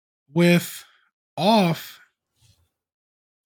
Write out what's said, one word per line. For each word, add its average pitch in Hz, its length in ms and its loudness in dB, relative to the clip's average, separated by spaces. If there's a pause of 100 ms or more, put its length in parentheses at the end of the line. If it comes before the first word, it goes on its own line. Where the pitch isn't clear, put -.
(280)
With 170 560 0 (540)
Off, 180 640 -2 (1400)